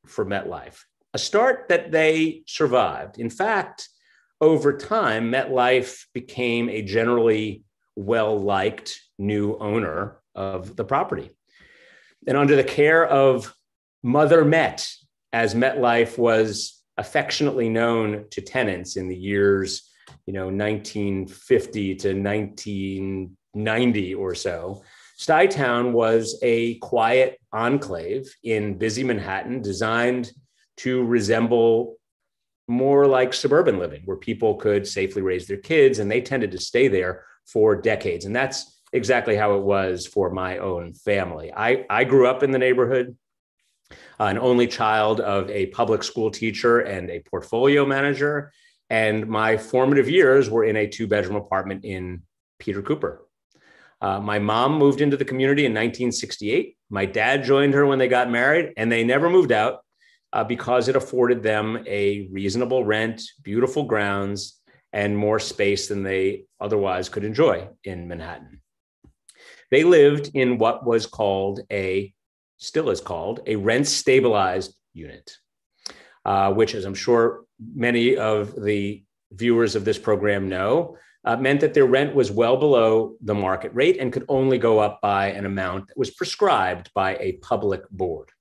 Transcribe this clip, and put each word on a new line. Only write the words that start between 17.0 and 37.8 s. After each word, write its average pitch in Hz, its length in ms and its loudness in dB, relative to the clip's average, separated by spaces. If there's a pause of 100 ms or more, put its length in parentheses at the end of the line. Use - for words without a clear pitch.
known 110 640 -2
to 101 100 -10
tenants 95 560 -6
in 92 120 -6
the 92 80 -8
years, 98 760 0 (360)
you 95 60 -10
know, 95 180 -6
nineteen 101 760 -4
fifty 101 680 -2
to 98 180 -4
nineteen 98 1200 -6 (180)
ninety 107 600 -2
or 92 200 -6
so, 90 480 -8 (360)
Stuytown 139 760 2
was 113 500 2
a 117 360 0
quiet 120 600 2 (140)
enclave 110 760 -4 (140)
in 107 360 -2
busy 110 260 -2
Manhattan 107 580 -4
designed 117 680 -2 (460)
to 127 260 -2
resemble 113 920 2 (680)
more 139 400 4
like 131 280 2
suburban 139 440 2
living, 80 280 -8
where 98 100 -6
people 107 380 -2
could 101 320 0
safely 98 360 -4
raise 90 240 -4
their 98 120 -8
kids, 139 400 4
and 104 120 -2
they 120 100 0
tended 120 320 -4
to 90 60 -10
stay 131 300 2
there 92 360 -2 (220)
for 107 300 2
decades. 98 480 -2